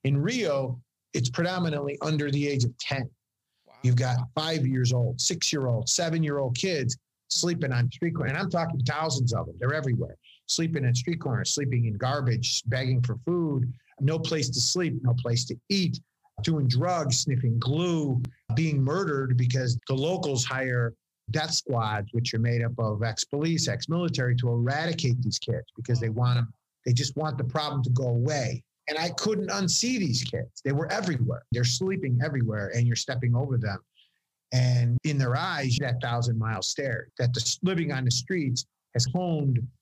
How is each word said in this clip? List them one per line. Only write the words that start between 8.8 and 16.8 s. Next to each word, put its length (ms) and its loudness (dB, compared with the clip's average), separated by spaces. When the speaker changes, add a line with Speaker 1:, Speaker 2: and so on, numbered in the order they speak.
Speaker 1:
thousands 520 0
of 120 -2
them. 140 -12
They're 140 0
everywhere. 440 -2
Sleeping 360 0
in 100 4
street 280 -2
corners, 300 -2
sleeping 340 0
in 80 0
garbage, 720 0
begging 360 2
for 240 0
food, 460 0
no 180 2
place 300 -2
to 100 -2
sleep, 440 0
no 100 4
place 320 0
to 100 -6
eat, 300 2
doing 260 2
drugs, 520 2